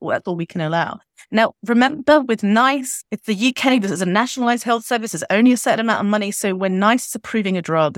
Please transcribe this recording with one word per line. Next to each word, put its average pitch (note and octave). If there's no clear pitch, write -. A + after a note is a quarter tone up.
that's -
all F3+
we E3
can -
allow." D#3+
Now, A3+
remember C4+
with A#3
nice, B3+
it's -
the G#3+
U B3
K, C4
this G3
is F#3
a F#3
nationalised A#3
health A#3
service, A3+
there's -
only A#3
a A#3+
certain A3+
amount A3+
of G3+
money, G3+
so F#3+
when F#3
nice A3+
is -
approving G3+
a F3
drug, D#3